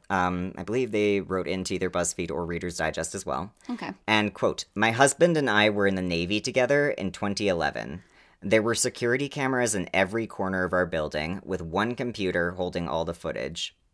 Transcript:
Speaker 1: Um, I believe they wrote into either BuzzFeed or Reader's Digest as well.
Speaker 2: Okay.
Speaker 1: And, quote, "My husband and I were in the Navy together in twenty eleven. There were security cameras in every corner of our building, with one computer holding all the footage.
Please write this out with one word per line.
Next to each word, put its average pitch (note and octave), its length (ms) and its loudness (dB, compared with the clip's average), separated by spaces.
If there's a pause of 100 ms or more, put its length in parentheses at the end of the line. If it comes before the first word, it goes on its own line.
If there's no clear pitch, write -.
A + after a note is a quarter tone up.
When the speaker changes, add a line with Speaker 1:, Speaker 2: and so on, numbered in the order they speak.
Speaker 1:
Um, F2+ 480 0
I F#2+ 60 -8
believe A#2 280 -2
they G#2 300 2
wrote F2+ 260 -2
into F#2 280 -2
either F2+ 140 0
BuzzFeed F2 400 -2
or E2 160 -4
Reader's E2+ 300 -4
Digest D#2+ 400 -4
as G2 100 -8
well. E2 280 -6 (160)
Speaker 2:
Okay. - 220 -8 (140)
Speaker 1:
And, G#2+ 280 2
quote, - 320 -2 (100)
"My G#2+ 160 2
husband C#3+ 460 4
and C#3 120 2
I G#2+ 200 6
were G2+ 180 4
in F#2+ 80 2
the F#2 60 0
Navy F2+ 400 0
together C3 480 2
in F#2 240 -4
twenty G2+ 340 -2
eleven. D2 560 -2 (380)
There G#2+ 200 4
were A2+ 140 2
security B2+ 540 0
cameras B2+ 440 0
in F#2 200 -2
every G2+ 340 2
corner F#2+ 380 -2
of F2 80 0
our F#2 120 4
building, D#2+ 600 -2
with F2+ 160 -4
one G2+ 340 0
computer F2+ 560 0
holding F2+ 380 -2
all D#2+ 160 0
the E2+ 80 -4
footage. D2 600 -6 (200)